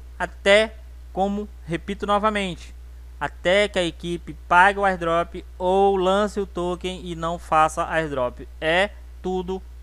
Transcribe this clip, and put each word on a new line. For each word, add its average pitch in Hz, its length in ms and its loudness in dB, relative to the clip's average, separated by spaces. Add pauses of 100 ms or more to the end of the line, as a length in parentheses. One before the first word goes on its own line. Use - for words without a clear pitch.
(180)
até, 208 560 4 (400)
como, 202 340 -2 (180)
repito 190 420 -4
novamente, 202 680 0 (460)
até 185 480 2
que 202 100 -6
a 185 60 2
equipe 170 520 -6 (120)
pague 190 320 6
o 202 40 2
airdrop 170 640 0 (140)
ou 196 360 4
lance 190 440 2
o 196 80 -2
token 180 580 -6
e 170 100 -8
não 165 220 -4
faça 156 480 2
airdrop. 143 640 -2 (120)
É 175 300 2 (320)
tudo 185 400 -4 (220)